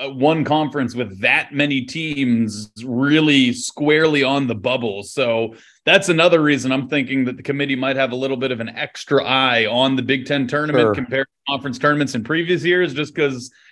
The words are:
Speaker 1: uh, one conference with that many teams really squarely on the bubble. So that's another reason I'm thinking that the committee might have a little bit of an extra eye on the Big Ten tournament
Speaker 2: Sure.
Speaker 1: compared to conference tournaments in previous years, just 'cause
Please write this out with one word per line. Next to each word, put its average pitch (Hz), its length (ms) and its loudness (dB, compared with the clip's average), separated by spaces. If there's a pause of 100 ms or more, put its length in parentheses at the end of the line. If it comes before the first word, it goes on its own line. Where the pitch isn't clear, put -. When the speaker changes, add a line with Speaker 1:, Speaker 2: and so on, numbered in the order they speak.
Speaker 1:
uh, 139 60 -8
one 143 340 2
conference 143 520 -2
with 101 260 -6
that 135 320 0
many 143 280 0
teams 120 920 -2 (120)
really 135 680 4
squarely 151 680 0
on 135 240 0
the 120 80 -2
bubble. 113 480 -4
So 113 500 -2 (320)
that's 185 240 4
another 165 320 4
reason 135 300 2
I'm 131 160 -2
thinking 135 380 -2
that 123 120 -4
the - 60 -18
committee 139 320 -2
might 131 220 -2
have 131 160 0
a - 20 -4
little 131 220 -2
bit 131 140 -4
of 113 100 -4
an 113 80 -8
extra - 540 -2
eye 123 440 2
on 127 280 2
the 127 60 0
Big 131 240 -2
Ten 139 220 -2
tournament 147 380 0
Speaker 2:
Sure. 107 100 2
Speaker 1:
compared 131 320 -4
to - 240 -12
conference 135 260 -6
tournaments 147 380 0
in 113 80 -4
previous 165 400 -2
years, 175 320 0
just 147 180 -6
'cause 131 380 -2 (200)